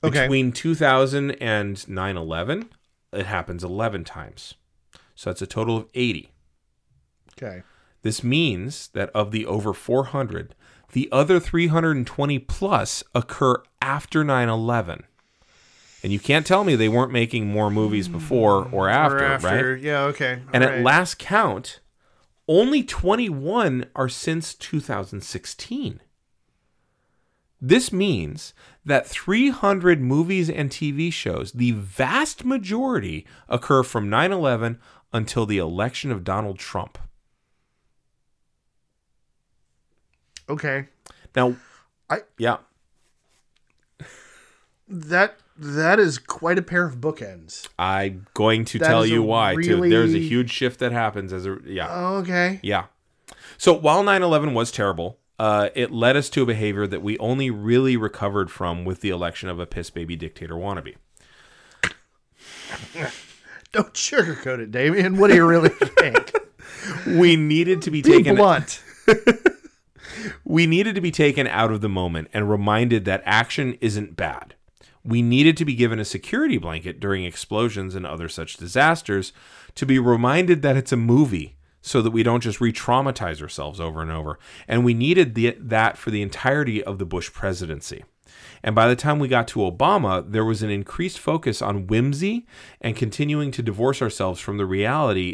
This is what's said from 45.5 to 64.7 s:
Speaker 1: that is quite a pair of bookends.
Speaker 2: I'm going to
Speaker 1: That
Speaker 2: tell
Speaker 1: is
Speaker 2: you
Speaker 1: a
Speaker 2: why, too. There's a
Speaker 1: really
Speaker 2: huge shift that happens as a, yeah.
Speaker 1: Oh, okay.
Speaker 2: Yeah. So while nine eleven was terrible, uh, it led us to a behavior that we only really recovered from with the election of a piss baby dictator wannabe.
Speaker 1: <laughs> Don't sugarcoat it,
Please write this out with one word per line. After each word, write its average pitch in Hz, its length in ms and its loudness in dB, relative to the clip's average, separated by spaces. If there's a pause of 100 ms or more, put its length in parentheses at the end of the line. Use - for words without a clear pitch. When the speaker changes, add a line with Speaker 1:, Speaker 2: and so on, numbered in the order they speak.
Speaker 1:
that 156 440 2
is 156 180 4
quite 175 400 -2
a 180 40 -2
pair 175 240 0
of 131 100 -8
bookends. 101 720 -10 (100)
Speaker 2:
I'm 95 560 -2
going 110 320 2
to 117 120 -6
Speaker 1:
That 107 100 2
Speaker 2:
tell 113 140 4
Speaker 1:
is 110 80 2
Speaker 2:
you 113 120 2
Speaker 1:
a 110 40 2
Speaker 2:
why, 110 280 2
too. 175 340 2
There's 170 220 6
a 165 40 2
Speaker 1:
really 165 140 0
Speaker 2:
huge 120 220 0
shift 123 300 -4
that 123 120 -2
happens 104 400 -4
as 92 140 -8
a, 95 180 -6
yeah. 90 260 -8
Speaker 1:
Oh, 180 260 -4
okay. 180 460 -2
Speaker 2:
Yeah. 190 240 -2 (720)
So 180 160 6
while 156 280 4
nine 196 200 4
eleven 151 320 2
was 117 180 0
terrible, 92 460 -2 (200)
uh, 104 360 2
it 123 180 -2
led 120 240 4
us 147 140 -2
to - 120 2
a 123 40 4
behavior 104 400 -2
that 92 160 -6
we 104 160 -4
only 131 320 -2
really 120 460 2
recovered 101 540 -2
from 87 340 -6
with 92 180 -6
the 101 80 -2
election 87 380 -6
of 87 120 -8
a 87 60 -6
piss - 240 -10
baby 85 260 -8
dictator 80 380 -12
wannabe. 90 400 -8 (880)
Speaker 1:
<laughs> - 80 -4 (1800)
Don't - 220 -2
sugarcoat 156 640 -2
it, 110 100 -10